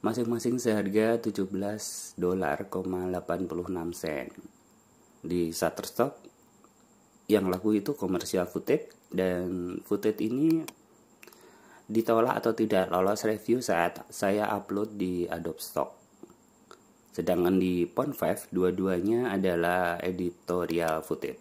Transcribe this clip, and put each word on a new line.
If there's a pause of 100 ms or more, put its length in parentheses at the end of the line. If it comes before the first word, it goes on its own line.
masing-masing
seharga
tujuh
belas
dolar
koma
delapan
puluh
enam
sen. (880)
Di
Shutterstock (1120)
yang
laku
itu
komersial
footage (240)
dan
footage
ini (1200)
ditolak
atau
tidak
lolos
review
saat
saya
upload
di
Adobe
Stock. (1200)
Sedangkan
di
Pond5
dua-duanya
adalah
editorial
footage.